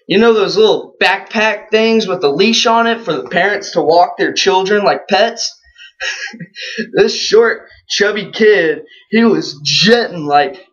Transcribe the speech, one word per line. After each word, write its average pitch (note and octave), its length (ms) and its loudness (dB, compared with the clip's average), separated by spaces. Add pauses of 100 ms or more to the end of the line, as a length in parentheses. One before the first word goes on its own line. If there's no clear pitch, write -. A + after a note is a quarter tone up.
You F#3+ 120 2
know A#3 140 4
those F#3 240 0
little G3+ 440 0
backpack G#3 720 -2
things A3 360 2
with F3+ 140 -4
the G#3+ 100 2
leash A3 340 2
on A3+ 220 2
it A3+ 140 -2
for F3 120 -4
the C3 160 -6
parents F#3+ 420 -2
to E3+ 100 -2
walk E3+ 360 2
their D3 160 -2
children G3+ 500 0
like D#3 240 -2
pets? G3+ 480 -2 (460)
<laughs> - 920 -12
This A3 200 2
short, - 540 0 (220)
chubby G3+ 420 -2
kid, F3+ 520 2 (260)
he A3+ 140 2
was - 400 0
jetting, E3+ 640 0
like, C#3+ 480 0